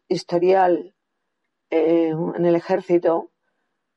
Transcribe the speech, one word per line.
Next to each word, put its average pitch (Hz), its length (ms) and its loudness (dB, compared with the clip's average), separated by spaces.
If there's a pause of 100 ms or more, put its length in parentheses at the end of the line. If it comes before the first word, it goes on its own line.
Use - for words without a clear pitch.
historial, 180 880 0 (720)
eh, 160 420 2
en 175 360 -4
el 170 80 4
ejército, 175 760 -2 (680)